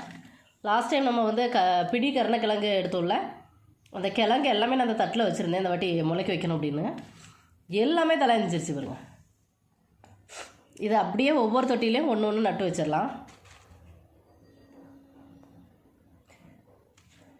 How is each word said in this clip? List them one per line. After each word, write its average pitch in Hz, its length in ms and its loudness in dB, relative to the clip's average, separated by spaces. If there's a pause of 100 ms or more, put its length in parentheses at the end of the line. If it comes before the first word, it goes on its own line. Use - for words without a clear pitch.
(640)
லாஸ்ட் 233 280 0
டைம் 269 140 2
நம்ம 240 180 2
வந்து 220 260 0
க-, 180 420 2
பிடி 247 220 0
கருணக்கிழங்கு 214 720 0
எடுத்தோம்ல, 180 320 0 (720)
அந்த 196 200 -4
கிழங்கு 240 380 2
எல்லாமே 226 260 2
நான் 254 140 0
அந்த 214 160 0
தட்டில் 226 180 -2
வச்சுருந்தேன், 185 340 0
இந்த 190 120 -2
வாட்டி 175 340 0
முளைக்க 175 300 0
வைக்கணும் 165 260 -2
அப்படின்னு. 151 380 -4 (720)
எல்லாமே 320 480 2
தழைஞ்சிருச்சு 208 580 0
பாருங்க. 135 220 -8 (1800)
இது 214 220 0
அப்படியே 214 360 2
ஒவ்வொரு 247 340 2
தொட்டிலையும் 240 420 2
ஒண்ணு 214 200 2
ஒண்ணு 214 120 0
நட்டு 196 280 0
வச்சிடலாம். 165 420 -2 (4000)